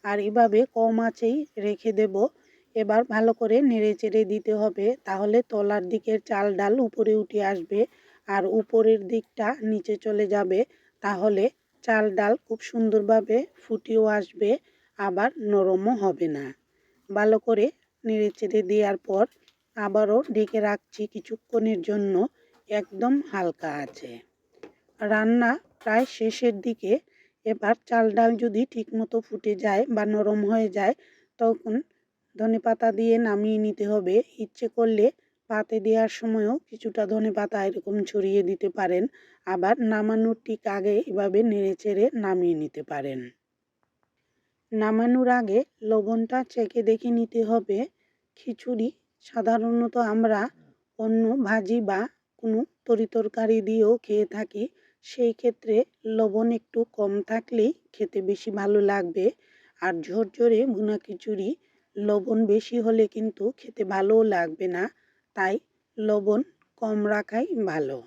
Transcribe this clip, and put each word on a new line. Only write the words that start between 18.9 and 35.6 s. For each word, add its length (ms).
পর 260
আবারও 400
ঢেকে 280
রাখছি 480
কিছুক্ষণের 720
জন্য 340
একদম 440
হালকা 500
আঁচে। 340
রান্না 520
প্রায় 280
শেষের 560
দিকে। 300
এবার 300
চাল 280
ডাল 220
যদি 300
ঠিকমতো 560
ফুটে 340
যায় 340
বা 160
নরম 400
হয়ে 240
যায়, 240
তখন 340
ধনেপাতা 560
দিয়ে 260
নামিয়ে 400
নিতে 280
হবে। 300
ইচ্ছে 320
করলে 360
পাতে 300